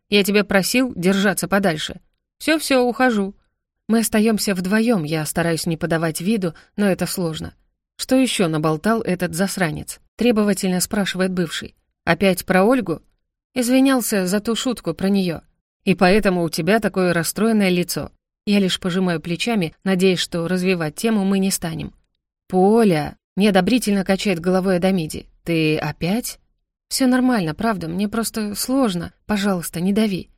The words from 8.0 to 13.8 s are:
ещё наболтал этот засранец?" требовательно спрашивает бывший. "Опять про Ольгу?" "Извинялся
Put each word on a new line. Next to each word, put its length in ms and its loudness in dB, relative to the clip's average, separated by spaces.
ещё 320 2
наболтал 560 0
этот 320 -4
засранец?" 640 -4
требовательно 640 2
спрашивает 520 -2
бывший. 420 -6
"Опять 400 2
про 180 4
Ольгу?" 400 2
"Извинялся 760 2